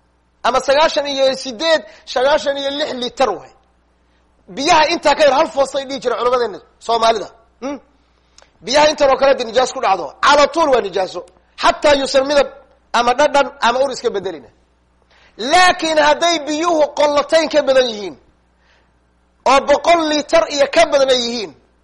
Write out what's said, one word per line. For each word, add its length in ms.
ama 160
sagaashan 480
iyo 180
siddeed, 460
sagaashan 520
iyo 120
lix 240
litir 360
waay. 240
Biyaha 340
intaa 220
ka 80
yar 100
hal 140
foostay 380
dhihi 140
jira 180
culammadeenna 420
Soomaalida. 500
Hmm? 180
Biyaha 280
intan 220
oo 80
kale 120
hadday 140
nijaas 280
ku 80
dhacdo, 240
cala 260
tuul 220
waa 120
nijaaso. 400
Xataa 380
yuusan 280
midab 200
ama 200
dhadhan 340
ama 180
ur 120
iska 180
bedelina. 400
Laakiin 600
hadday 380
biyuhu 340
qollatayn 500
ka 120
badan 240
yihiin, 300
oo 140
boqol 300
litir 400
iyo 260
ka 160
badan 180
ay 160
yihiin, 260